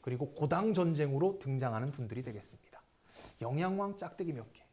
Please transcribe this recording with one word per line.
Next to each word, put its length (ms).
그리고 320
고당전쟁으로 1040
등장하는 520
분들이 320
되겠습니다. 580
영양왕 540
짝대기 360
몇 200
개? 200